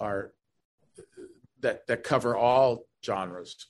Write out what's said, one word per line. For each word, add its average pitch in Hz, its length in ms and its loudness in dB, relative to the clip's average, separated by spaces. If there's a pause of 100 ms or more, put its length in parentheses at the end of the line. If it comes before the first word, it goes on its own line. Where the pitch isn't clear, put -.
are, 101 320 -6 (1300)
that, 120 280 -2
that 120 140 -2
cover 120 340 0
all 123 500 4 (180)
genres, 90 640 -6